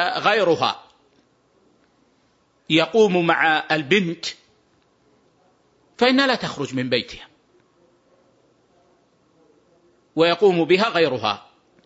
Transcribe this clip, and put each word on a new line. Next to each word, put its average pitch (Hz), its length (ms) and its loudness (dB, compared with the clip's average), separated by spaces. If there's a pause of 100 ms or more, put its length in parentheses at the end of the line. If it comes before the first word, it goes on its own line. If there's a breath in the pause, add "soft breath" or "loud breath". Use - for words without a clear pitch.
(180)
غيرها 160 680 0 (1900)
يقوم 180 580 2
مع 156 440 0
البنت 165 540 -2 (1700)
فإنها 262 300 2
لا 247 80 0
تخرج 139 400 -8
من 127 140 -4
بيتها - 380 -6 (3000)
ويقوم 170 500 2
بها 185 240 2
غيرها، 127 600 -2 (360)